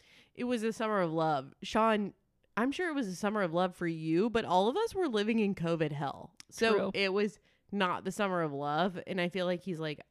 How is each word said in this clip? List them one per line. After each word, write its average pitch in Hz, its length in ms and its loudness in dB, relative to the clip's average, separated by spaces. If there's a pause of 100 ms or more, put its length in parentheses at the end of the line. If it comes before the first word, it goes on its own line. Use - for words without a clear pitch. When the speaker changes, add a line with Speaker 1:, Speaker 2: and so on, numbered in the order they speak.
(360)
Speaker 1:
It - 100 -8
was 240 180 -2
a 226 80 0
summer 214 300 0
of 170 100 0
love. 156 420 0 (100)
Shawn, 214 500 2 (420)
I'm 240 160 0
sure 359 180 -4
it 302 60 -4
was 269 120 0
a 185 80 -4
summer 208 260 0
of 170 120 0
love 180 220 2
for 175 120 -4
you, 165 420 2
but 226 160 0
all 185 240 4
of 285 80 0
us 440 180 0
were 370 120 0
living 220 320 2
in 202 160 2
covid 165 360 0
hell. 143 400 -6 (200)
So 226 220 2
Speaker 2:
True. 190 200 2
Speaker 1:
it 190 180 0
was 208 280 0 (320)
not 180 340 0
the 185 60 -4
summer 185 320 -2
of 151 100 -2
love. 151 540 0
And 190 120 -4
I 175 100 0
feel 180 180 -4
like 180 140 -2
he's 175 180 -6
like, 156 200 -6 (120)